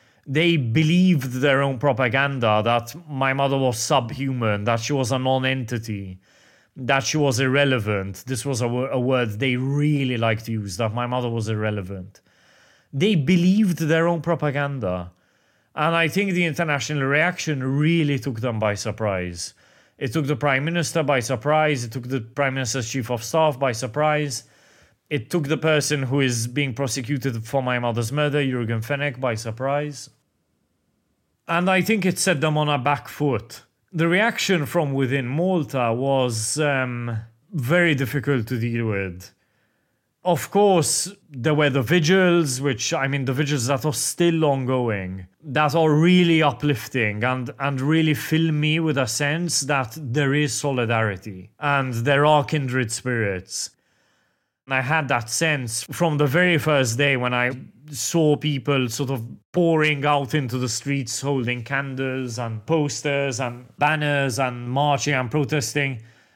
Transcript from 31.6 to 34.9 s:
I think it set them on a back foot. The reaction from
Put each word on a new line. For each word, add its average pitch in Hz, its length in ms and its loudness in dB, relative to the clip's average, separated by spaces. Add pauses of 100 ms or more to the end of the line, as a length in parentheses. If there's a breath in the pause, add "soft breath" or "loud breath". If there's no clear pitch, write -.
I 185 120 4
think 196 240 0
it 180 140 0
set 165 220 2
them 156 160 2
on 151 120 2
a 143 80 2
back 139 300 0
foot. - 560 -4 (300)
The 165 140 2
reaction 185 580 2
from 143 280 0